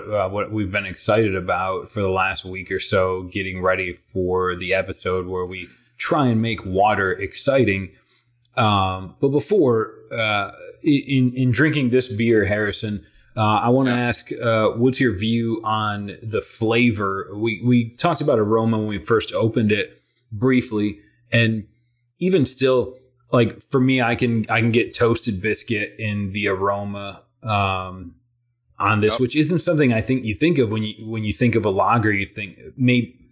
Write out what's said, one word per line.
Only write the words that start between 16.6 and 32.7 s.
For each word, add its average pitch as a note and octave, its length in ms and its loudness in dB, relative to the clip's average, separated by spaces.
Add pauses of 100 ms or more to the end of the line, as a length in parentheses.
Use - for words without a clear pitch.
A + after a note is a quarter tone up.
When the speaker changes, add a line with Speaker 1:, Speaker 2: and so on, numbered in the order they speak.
Speaker 1:
We, G#2+ 300 -4
we A#2+ 260 2
talked E3+ 300 -2
about C#3+ 180 2
aroma A2+ 400 2
when G#2+ 100 -4
we G2+ 100 -6
first G#2+ 340 0
opened G#2+ 400 0
it - 300 -4 (300)
briefly, G#2+ 680 0 (340)
and A2+ 320 2 (540)
even F3+ 260 2
still, C3 520 0 (360)
like, A#2+ 300 2
for - 180 0
me, C3 220 4
I A#2 140 0
can, A#2 340 0
I A2 100 2
can A2+ 120 2
get A2+ 200 2
toasted A#2 480 0
biscuit G#2 580 -4
in G#2 340 -4
the G2+ 160 -2
aroma, G2+ 760 -4 (200)
um, F#2 760 -4 (600)
on G#2 220 2
this, G#2+ 120 4
Speaker 2:
Yep. A#2 80 -2
Speaker 1:
which B2+ 160 0
isn't D3+ 240 2
something D3 340 2
I A2 80 2
think B2+ 220 0
you G#2+ 100 -2
think D#3 240 2
of A#2 120 4
when A2 120 -2
you, G#2+ 240 -10
when A2 180 -6
you G#2+ 80 -2
think A#2+ 220 2
of G#2+ 100 2
a G#2 60 2
lager. G#2 420 2
You G2 140 0
think, G2+ 320 -12 (180)